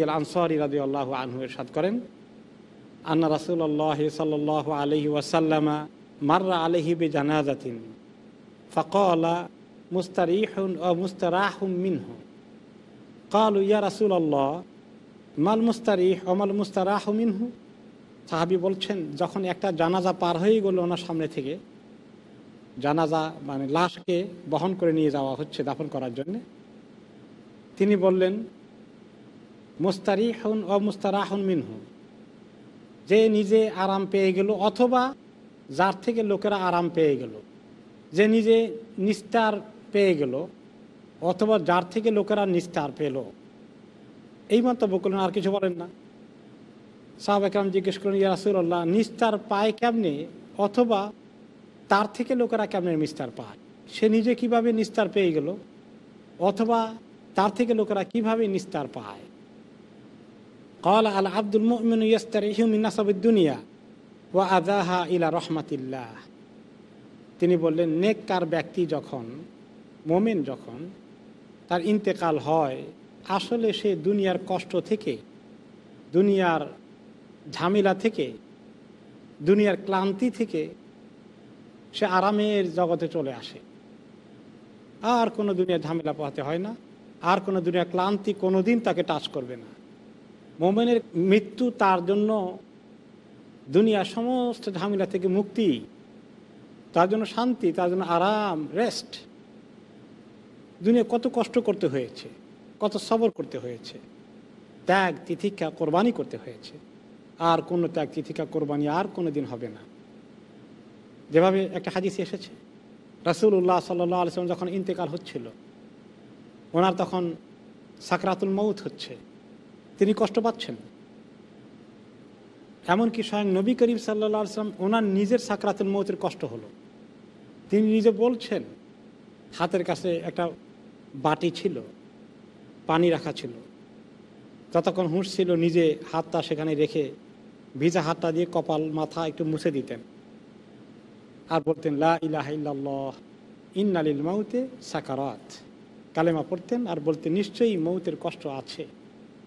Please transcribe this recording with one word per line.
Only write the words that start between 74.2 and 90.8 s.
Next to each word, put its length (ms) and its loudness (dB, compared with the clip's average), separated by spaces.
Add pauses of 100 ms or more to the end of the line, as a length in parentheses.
কষ্ট 240 -4 (120)
থেকে, 300 -2 (960)
দুনিয়ার 520 4 (880)
ঝামেলা 440 2
থেকে, 320 0 (1120)
দুনিয়ার 420 4
ক্লান্তি 480 0
থেকে 300 -4 (1300)
সে 120 0 (100)
আরামের 580 2
জগতে 340 0
চলে 260 -4
আসে। 260 -14 (1600)
আর 140 2
কোনো 240 -2
দুনিয়ার 300 0
ঝামেলা 300 -2
পোহাতে 300 -6
হয় 200 -2
না, 80 -8 (500)
আর 180 4
কোনো 220 -2
দুনিয়ার 300 0
ক্লান্তি 440 0
কোনো 260 2
দিন 180 2
তাকে 240 0
টাচ 240 -4
করবে 300 -8
না। 120 -18 (880)
মোমেনের 400 4 (300)